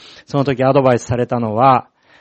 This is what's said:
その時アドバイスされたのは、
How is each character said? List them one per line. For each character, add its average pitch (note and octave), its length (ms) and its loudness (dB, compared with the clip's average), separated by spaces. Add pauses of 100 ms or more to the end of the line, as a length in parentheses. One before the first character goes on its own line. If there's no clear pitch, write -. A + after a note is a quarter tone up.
(260)
そ - 120 -6
の C#3+ 60 0
時 C3 200 -4
ア C3+ 100 2
ド C#3+ 80 2
バ B2+ 140 4
イ A2+ 40 0
ス - 60 -20
さ A#2+ 120 -6
れ A#2+ 100 -4
た B2 120 -4
の A2 160 -6
は、 B2+ 320 2 (340)